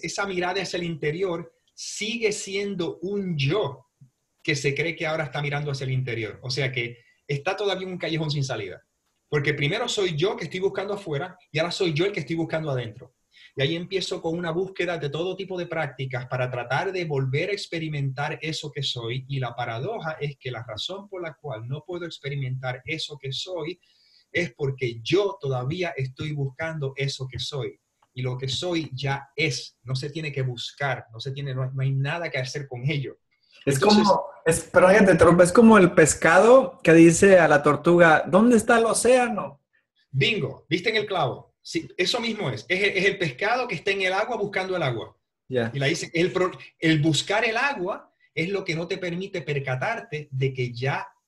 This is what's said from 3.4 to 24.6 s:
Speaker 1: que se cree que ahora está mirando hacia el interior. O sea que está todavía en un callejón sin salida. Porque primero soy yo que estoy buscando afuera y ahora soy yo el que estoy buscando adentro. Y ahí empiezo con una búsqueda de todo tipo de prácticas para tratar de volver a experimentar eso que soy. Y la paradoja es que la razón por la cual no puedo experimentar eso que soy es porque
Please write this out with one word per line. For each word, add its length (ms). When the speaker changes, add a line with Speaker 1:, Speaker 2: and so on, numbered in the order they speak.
Speaker 1:
que 120
se 180
cree 220
que 100
ahora 200
está 160
mirando 300
hacia 120
el 80
interior. 500
O 80
sea 220
que 280
está 280
todavía 320
en 60
un 60
callejón 320
sin 120
salida. 380
Porque 260
primero 360
soy 260
yo 220
que 80
estoy 140
buscando 340
afuera 440
y 80
ahora 120
soy 220
yo 120
el 60
que 100
estoy 140
buscando 360
adentro. 440
Y 60
ahí 140
empiezo 460
con 160
una 140
búsqueda 460
de 120
todo 260
tipo 220
de 80
prácticas 600
para 220
tratar 420
de 140
volver 440
a 40
experimentar 880
eso 300
que 120
soy. 440
Y 120
la 160
paradoja 640
es 200
que 120
la 120
razón 460
por 120
la 120
cual 340
no 180
puedo 200
experimentar 800
eso 340
que 120
soy 480
es 220
porque 480